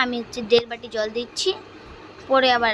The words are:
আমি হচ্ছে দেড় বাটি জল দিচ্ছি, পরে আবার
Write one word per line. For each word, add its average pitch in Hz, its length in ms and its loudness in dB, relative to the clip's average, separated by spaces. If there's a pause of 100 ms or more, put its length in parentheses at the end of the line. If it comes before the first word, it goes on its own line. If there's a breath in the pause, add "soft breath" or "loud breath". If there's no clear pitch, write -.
আমি 247 180 -2
হচ্ছে - 180 -10 (100)
দেড় 233 220 4
বাটি 233 240 -12
জল 214 120 -2 (100)
দিচ্ছি, 240 320 -4 (800)
পরে 262 200 4 (100)
আবার 233 160 2